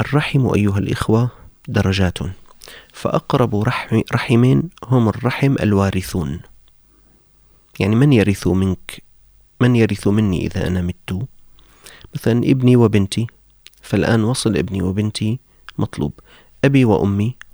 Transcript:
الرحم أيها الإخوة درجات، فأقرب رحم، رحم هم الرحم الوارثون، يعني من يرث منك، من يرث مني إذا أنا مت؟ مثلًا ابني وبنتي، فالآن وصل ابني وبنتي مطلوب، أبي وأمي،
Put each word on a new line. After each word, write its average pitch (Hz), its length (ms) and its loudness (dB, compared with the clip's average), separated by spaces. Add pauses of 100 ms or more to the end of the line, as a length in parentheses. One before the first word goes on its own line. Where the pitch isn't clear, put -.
الرحم 135 540 0
أيها 101 240 2
الإخوة 117 520 0 (380)
درجات، 95 500 0 (720)
فأقرب - 640 -2
رحم، 113 440 -2 (120)
رحم 127 500 2 (220)
هم 120 240 2
الرحم 117 520 -2
الوارثون، 95 800 -2 (1400)
يعني 101 160 0
من 143 160 4
يرث 101 340 2
منك، 92 560 -2 (580)
من 123 160 2
يرث 104 320 0
مني 101 380 0
إذا 90 200 -4
أنا 90 160 -2
مت؟ 92 440 -8 (880)
مثلًا 120 240 -2
ابني 123 380 2
وبنتي، 110 500 2 (560)
فالآن 110 420 0
وصل 117 320 -2
ابني 92 260 -4
وبنتي 104 560 -4 (400)
مطلوب، - 340 -4 (520)
أبي 139 200 4
وأمي، 104 520 0 (180)